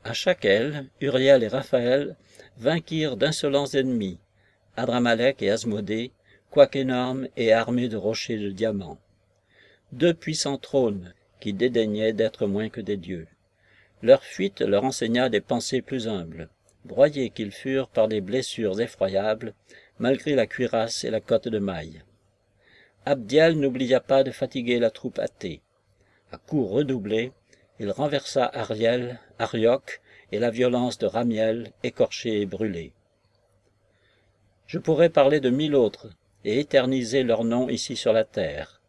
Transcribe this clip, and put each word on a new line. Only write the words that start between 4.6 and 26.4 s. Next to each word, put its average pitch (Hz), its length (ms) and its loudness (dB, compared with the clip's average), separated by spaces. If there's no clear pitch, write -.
Adramalek 120 680 0
et 98 80 2
Asmodée, 110 640 -4
quoique 139 280 6
énormes 131 580 -2
et 113 160 4
armés 120 360 2
de 110 80 -6
rochers 107 420 -4
de 101 120 -4
diamant. 98 480 -4
Deux 165 220 2
puissants 151 440 -4
trônes 101 560 -2
qui 104 120 -6
dédaignaient 110 600 0
d'être 110 340 -2
moins 104 220 -2
que 113 120 -12
des 104 160 -4
dieux. 87 300 -10
Leur 127 200 6
fuite - 380 -6
leur 101 240 2
enseigna 123 440 0
des 113 120 0
pensées 139 420 -4
plus 120 260 -6
humbles, 82 400 -8
broyés 135 460 2
qu'ils 104 220 -8
furent 135 360 -4
par 110 200 2
des 107 120 -2
blessures 104 600 -4
effroyables, 107 760 -2
malgré 131 360 0
la 117 120 2
cuirasse 113 580 -4
et 113 60 -4
la 110 100 -2
cotte - 280 0
de 110 100 -2
mailles. 82 440 -6
Abdiel 143 540 4
n'oublia 131 420 2
pas 135 240 2
de 135 60 -2
fatiguer 120 480 -2
la 117 120 2
troupe - 280 -10
athée. - 420 -8
À - 60 -18
coups 127 320 -4